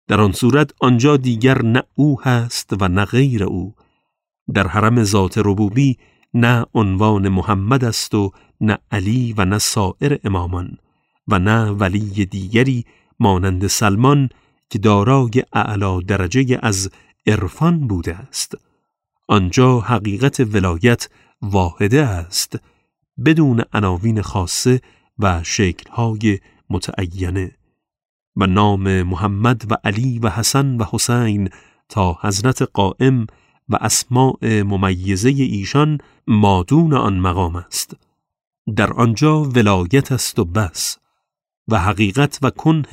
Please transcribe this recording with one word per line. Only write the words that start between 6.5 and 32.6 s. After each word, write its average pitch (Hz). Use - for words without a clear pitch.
عنوان 101
محمد 101
است -
و 101
نه 107
علی 113
و 101
نه 101
سایر 117
امامان 90
و 92
نه 107
ولی 101
دیگری 113
مانند 95
سلمان 123
که 117
دارای 113
اعلی 98
درجهٔ 104
از 98
عرفان 131
بوده 85
است. -
آنجا 123
حقیقت 107
ولایت 95
واحده 101
است، 92
بدون 147
عناوین 101
خاصه 123
و 90
شکل‌های 107
متعینه. 92
و 98
نام 95
محمد 104
و -
علی 117
و 113
حسن 123
و 110
حسین 110
تا 90
حضرت 107